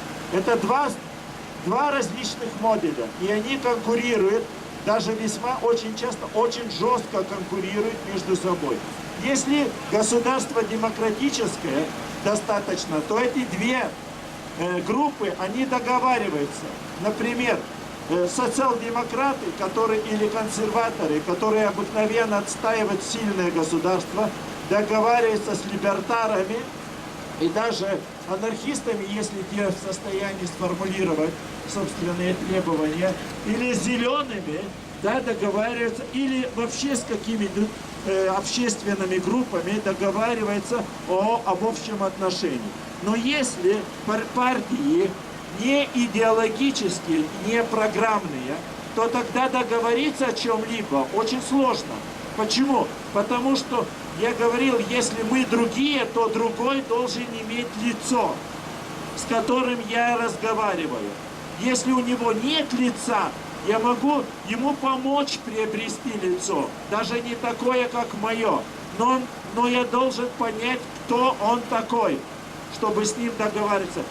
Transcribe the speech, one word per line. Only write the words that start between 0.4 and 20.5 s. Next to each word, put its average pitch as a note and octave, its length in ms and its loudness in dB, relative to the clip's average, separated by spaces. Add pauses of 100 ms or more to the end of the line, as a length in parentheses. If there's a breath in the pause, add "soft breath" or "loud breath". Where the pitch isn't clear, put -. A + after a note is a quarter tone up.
два, B3 340 2 (760)
два C4 260 2
различных A#3 580 -2 (120)
модуля, E3+ 460 2 (140)
и F#3 60 0
они G#3+ 300 0
конкурируют, A3+ 840 2 (420)
даже A3 280 2
весьма, A3+ 480 -2
очень A3+ 340 2
часто, A#3 380 -4
очень A#3 380 2
жестко G#3+ 520 0
конкурируют G3+ 720 -2 (160)
между F3+ 240 0
собой. E3+ 420 0 (460)
Если C#4 440 4 (240)
государство A#3 720 2
демократическое A3 1200 0 (380)
достаточно, G3+ 840 0
то G#3+ 120 2
эти B3 260 0 (120)
две, A#3 320 0 (720)
э, F3 220 0
группы, A3 580 0
они G#3 260 0
договариваются. A#3+ 1000 2 (360)
Например, A3+ 580 0 (500)
э, F3 180 4
социал-демократы, B3 1160 0 (140)
которые, G#3+ 420 2
или G#3+ 260 2
консерваторы, G#3 1000 0